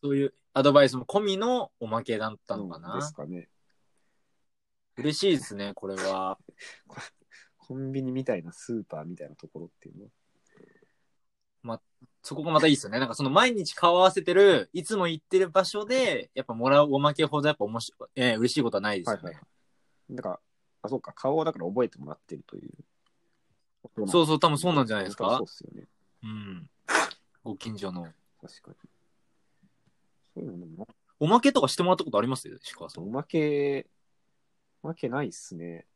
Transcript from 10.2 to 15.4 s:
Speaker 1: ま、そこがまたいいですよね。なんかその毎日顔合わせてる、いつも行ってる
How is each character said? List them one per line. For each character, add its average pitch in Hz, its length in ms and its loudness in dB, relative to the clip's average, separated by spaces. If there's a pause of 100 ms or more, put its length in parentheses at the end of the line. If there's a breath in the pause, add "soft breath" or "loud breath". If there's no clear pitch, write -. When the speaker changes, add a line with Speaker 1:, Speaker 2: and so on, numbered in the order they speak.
Speaker 1:
ま、 117 180 -10 (420)
そ - 120 -10
こ 151 80 -8
が 165 80 -4
ま 156 100 6
た 160 60 6
い 156 60 8
い - 20 6
で 139 60 -2
す - 60 -10
よ 98 40 -8
ね。 113 80 -4
な 135 60 0
ん 127 40 -6
か 110 60 -8
そ - 80 -6
の 135 80 0
毎 233 240 6
日 180 200 -6
顔 175 240 4
合 185 40 8
わ 185 80 8
せ 185 120 -4
て 175 120 0
る、 185 380 8
い 175 100 -6
つ 214 140 -4
も 180 100 0
行 165 160 -4
っ - 20 -20
て 185 140 2
る 185 120 2